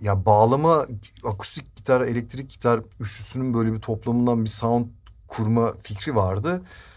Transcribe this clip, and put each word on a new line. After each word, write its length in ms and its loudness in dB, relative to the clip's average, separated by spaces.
ya 260 0
bağlama, 600 4
akustik 520 -4
gitar, 240 2
elektrik 500 -6
gitar 300 0
üçlüsünün 540 -4
böyle 180 0
bir 80 -6
toplamından 640 0
bir 60 -4
sound 360 0
kurma 440 0
fikri 340 -8
vardı. 460 0